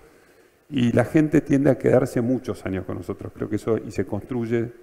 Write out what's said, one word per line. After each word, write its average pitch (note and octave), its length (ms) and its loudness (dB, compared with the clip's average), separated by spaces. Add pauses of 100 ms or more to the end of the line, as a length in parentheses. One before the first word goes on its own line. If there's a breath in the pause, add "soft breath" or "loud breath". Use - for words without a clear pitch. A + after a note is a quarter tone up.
(680 soft breath)
y B2 220 2
la B2 140 4
gente D#3 360 4
tiende C#3+ 300 2
a B2 60 2
quedarse B2 440 2
muchos A#2 440 -2
años F#2+ 200 -4
con G2+ 120 -8
nosotros. G2+ 360 -10
Creo A2 160 -8
que G#2+ 60 -2
eso, A2 220 0
y A#2 140 -8
se G2 140 -4
construye A#2 680 -4 (120)